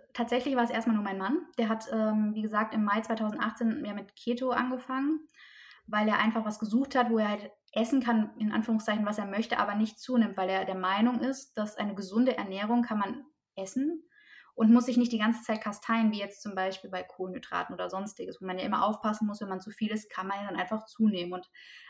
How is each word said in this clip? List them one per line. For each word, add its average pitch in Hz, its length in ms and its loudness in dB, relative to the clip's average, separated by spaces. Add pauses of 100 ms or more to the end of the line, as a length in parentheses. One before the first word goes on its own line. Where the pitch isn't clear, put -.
(120)
tatsächlich 247 420 0
war 247 80 4
es 233 80 2
erstmal 226 240 2
nur 208 100 0
mein 196 140 -4
Mann. 220 280 0 (120)
Der 226 100 2
hat, 220 240 -2
ähm, 214 420 2
wie 214 80 -2
gesagt, 214 320 0
im 214 100 2
Mai 208 160 2
zweitausendachtzehn 226 840 -2
ja 208 100 -6
mit 196 200 -12
Keto 240 360 -2
angefangen, 262 800 -2 (600)
weil 214 200 2
er 214 100 4
einfach 220 260 2
was 208 160 -4
gesucht 226 340 0
hat, 233 160 4
wo 226 80 4
er 214 120 2
halt 208 200 -6 (220)
essen 233 280 2
kann, 226 380 2
in 214 140 0
Anführungszeichen, 214 520 0
was 208 140 -2
er 202 80 -4
möchte, 202 320 -2
aber 202 160 0
nicht 220 240 0
zunimmt, 233 380 2
weil 185 120 0
er 190 160 0
der 190 120 -4
Meinung 202 440 2
ist, 262 380 -4
dass 214 180 -4
eine 208 200 -4
gesunde 208 400 2
Ernährung 202 460 0
kann 220 160 -2
man 208 260 -4 (320)
essen 277 480 -4 (500)
und 220 180 6
muss 240 140 8
sich 240 100 -2
nicht 240 160 4
die 226 60 0
ganze 226 240 2
Zeit 214 200 -2
kasteien, 220 500 0
wie 208 80 -6
jetzt 202 220 -8
zum 196 120 -8
Beispiel 190 340 -4
bei 185 140 -6
Kohlenhydraten 180 720 -8
oder 180 160 -6
sonstiges, 190 500 -8
wo 190 60 -10
man 185 120 -4
ja 185 60 -4
immer 185 220 0
aufpassen 214 400 0
muss, 208 140 -6
wenn 196 80 -6
man 190 120 -6
zu 214 100 -14
viel 214 200 -4
isst, 214 200 -6
kann 190 180 -6
man 196 100 -4
ja 202 80 -8
dann 196 120 -6
einfach 214 280 -4
zunehmen 180 480 0
und 180 160 -10 (400)